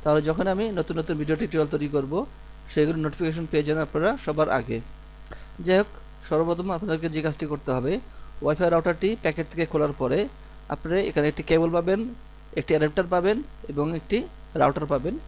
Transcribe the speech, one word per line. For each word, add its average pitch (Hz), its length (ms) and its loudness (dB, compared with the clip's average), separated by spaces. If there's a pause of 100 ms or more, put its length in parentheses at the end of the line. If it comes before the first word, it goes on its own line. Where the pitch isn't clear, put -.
তাহলে 151 260 6
যখন 160 160 2 (100)
আমি 202 100 0 (140)
নতুন 160 220 -2
নতুন 160 200 -2
ভিডিও 151 200 2
টিউটোরিয়াল 156 340 2
তৈরি 147 220 0
করব, 139 180 0 (580)
সেগুলোর 156 340 4
নোটিফিকেশন 160 440 -2
পেয়ে 151 160 2
যাবেন 156 200 2
আপনারা 165 240 2 (140)
সবার 156 240 2 (100)
আগে। 117 200 -2 (880)
যাই 185 160 6
হোক, 208 80 2 (400)
সর্বপ্রথম 170 380 2 (100)
আপনাদেরকে 160 380 -2
যে 156 120 0
কাজটি 156 260 -2
করতে 143 240 -4
হবে, 127 160 0 (520)
Wi-Fi 151 300 4
রাউটারটি 170 340 4 (160)
প্যাকেট 160 280 0
থেকে 165 200 0
খোলার 151 280 2
পরে 131 180 2 (560)
আপনারা 165 240 -2 (120)
এখানে 147 220 2
একটি 147 180 -6
কেবল 165 260 6
পাবেন, 185 240 2 (600)
একটি 143 140 0
অ্যাডাপ্টার 151 400 2
পাবেন 185 220 4 (360)
এবং 143 140 0 (140)
একটি 208 180 0 (420)
রাউটার 139 320 4
পাবেন। 147 220 0 (140)